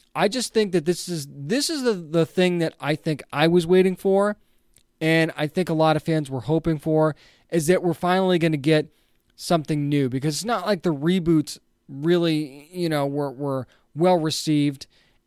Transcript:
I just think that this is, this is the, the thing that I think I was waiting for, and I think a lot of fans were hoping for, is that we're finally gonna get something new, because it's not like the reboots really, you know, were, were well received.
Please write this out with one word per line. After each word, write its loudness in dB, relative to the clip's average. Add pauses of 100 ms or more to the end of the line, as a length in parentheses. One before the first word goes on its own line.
(140)
I 2
just -4
think 0
that 0
this -2
is, -6
this -4
is -4
the, 2
the -2
thing 0
that -2
I -2
think -4
I 2
was 4
waiting 4
for, 0 (640)
and 2
I -2
think -4
a -2
lot 4
of -2
fans -2
were -6
hoping 0
for, 2 (360)
is 0
that 4
we're 0
finally 2
gonna 0
get 2 (480)
something -2
new, 0
because -4
it's -8
not -4
like -2
the 0
reboots 0 (280)
really, -2
you -4
know, 0
were, -4
were -6 (300)
well 4
received. -2 (400)